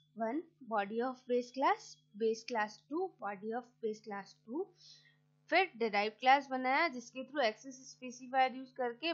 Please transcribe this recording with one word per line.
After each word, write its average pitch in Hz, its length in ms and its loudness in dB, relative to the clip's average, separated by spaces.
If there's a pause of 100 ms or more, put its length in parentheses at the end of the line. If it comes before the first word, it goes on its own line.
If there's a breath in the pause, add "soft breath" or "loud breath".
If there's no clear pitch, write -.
(160)
one 247 260 -2 (260)
body 208 320 0
of 247 260 -2
base 247 240 0
class, 320 340 2 (300)
base 226 300 0
class 214 280 -2 (120)
two 330 200 -4 (160)
body 208 320 -6
of 240 140 -4 (160)
base 214 180 -4
class 202 400 -10
two। 294 240 -6 (840 loud breath)
फिर 349 280 4
डिराइव 208 420 0
class 262 300 6
बनाया 262 380 2
जिसके 247 360 -8
through 269 200 0
axis 247 320 -2 (140)
स्पेसिफायर 254 680 -2
यूज़ 262 200 -12
करके 247 380 -2